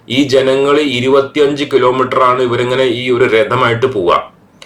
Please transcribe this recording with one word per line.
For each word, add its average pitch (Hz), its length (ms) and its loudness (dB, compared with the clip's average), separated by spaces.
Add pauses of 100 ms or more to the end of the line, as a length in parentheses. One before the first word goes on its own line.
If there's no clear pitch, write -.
ഈ 127 140 0
ജനങ്ങൾ 135 560 2
ഇരുപത്തിയഞ്ച് 139 840 0 (100)
കിലോമീറ്റർ 127 500 0
ആണ് 127 180 0
ഇവരിങ്ങനെ 123 420 -2
ഈ 123 280 -2
ഒരു 123 120 2
രഥമായിട്ട് 117 640 0
പോവുക. 87 460 -2 (340)